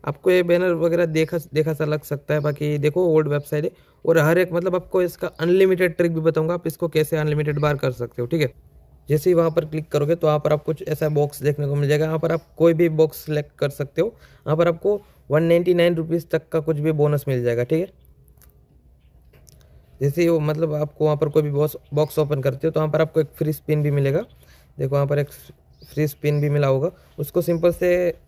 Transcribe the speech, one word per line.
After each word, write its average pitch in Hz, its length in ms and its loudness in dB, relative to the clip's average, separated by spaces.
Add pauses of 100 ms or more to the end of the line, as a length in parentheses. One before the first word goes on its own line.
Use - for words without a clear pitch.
आपको - 260 -2
ये 180 120 4
बैनर 175 320 2
वगैरह 170 320 2
देखा, 160 320 -2 (160)
देखा 156 180 0
सा 156 120 -4
लग 151 180 -2
सकता 147 320 -6
है, 151 60 0
बाकी 147 380 -2
देखो 147 280 0
ओल्ड 156 220 4
वेबसाइट 147 360 -4
है, - 60 -4 (340)
और 165 140 4
हर 160 200 4
एक 170 140 0
मतलब 175 220 -2
आपको 185 280 -2
इसका 175 240 -4 (120)
अनलिमिटेड 180 580 2
ट्रिक 170 180 0
भी 160 60 -2
बताऊंगा, 160 340 0
आप 175 120 -8
इसको 165 220 -4
कैसे 156 280 0
अनलिमिटेड 151 440 -2
बार 147 160 0
कर 135 160 -2
सकते 120 300 -8
हो, 120 40 -4
ठीक 165 140 -2
है। 131 120 0 (560)
जैसे 151 220 2
ही 180 40 4
वहाँ 165 160 4
पर 160 140 -2
क्लिक 151 260 -8
करोगे 147 240 0
तो 170 120 -2
वहाँ 151 120 2
पर 151 140 0
आपको 151 120 -2
कुछ 160 240 -6
ऐसा 151 220 -2
बॉक्स 147 320 -2
देखने 143 240 -2
को 143 80 -2
मिल 143 140 0
जाएगा, 147 160 2
यहाँ 160 140 -2
पर 165 140 -2
आप 165 140 -4 (120)
कोई 165 160 6
भी 170 160 2
बॉक्स 156 340 0
सिलेक्ट 151 340 -6
कर 143 120 -2
सकते 143 320 -6
हो। 220 120 -4 (220)
यहाँ - 200 -2
पर 170 120 4
आपको 196 320 0 (300)
वन 151 140 4
नाइंटी 170 300 4
नाइन 175 200 4
रुपीज़ 165 340 -4
तक 156 200 -4
का 160 120 -2
कुछ 151 180 -2
भी 156 160 0
बोनस 147 340 0
मिल 127 140 0
जाएगा, 120 220 0
ठीक 160 160 0
है। - 180 -8 (2000)
जैसे 143 220 0
ही 170 60 4
वो 165 120 2
मतलब 151 340 -2
आपको 151 300 -4
वहाँ 151 120 2
पर 147 120 0
कोई 151 140 2
भी 147 80 -2
बॉक्स, 143 260 -2 (180)
बॉक्स 151 240 0
ओपन 143 240 -2
करते 135 240 -2
हो 160 40 2
तो 156 100 -2
वहाँ 151 120 -2
पर - 80 0
आपको 160 200 0
एक 147 160 -2
फ्री 156 160 -2
स्पिन 151 300 -2
भी 147 80 0
मिलेगा। 143 300 0 (580)
देखो 135 160 -4
वहाँ 143 120 2
पर 143 120 0
एक 143 120 -4 (540)
फ्री 151 240 -4
स्पिन 147 320 -2
भी 147 100 0
मिला 143 160 2
होगा, 135 240 0 (280)
उसको 151 240 -2
सिंपल 170 300 2
से 175 420 0 (140)